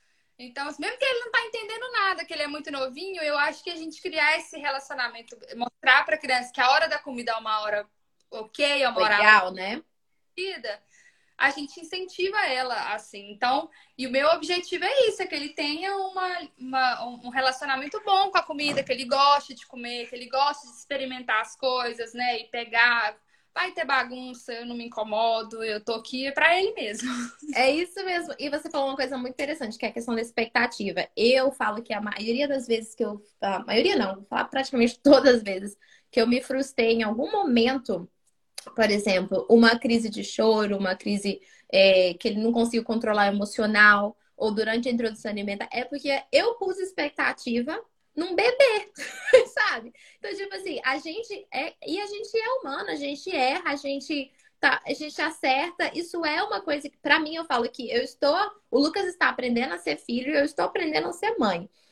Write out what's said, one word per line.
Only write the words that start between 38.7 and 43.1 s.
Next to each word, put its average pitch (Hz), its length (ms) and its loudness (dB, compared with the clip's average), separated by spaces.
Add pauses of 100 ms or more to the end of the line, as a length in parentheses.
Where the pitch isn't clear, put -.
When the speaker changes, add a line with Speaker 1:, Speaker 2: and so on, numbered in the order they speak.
Speaker 2:
por 220 160 4
exemplo, 190 600 0
uma 233 280 8
crise 233 320 0
de 208 140 -8
choro, 214 540 2
uma 190 180 -2
crise, 202 460 -4 (280)
é, 185 440 6
que 175 160 -4
ele 208 120 -2
não 233 120 2
conseguiu 233 320 0
controlar 220 420 2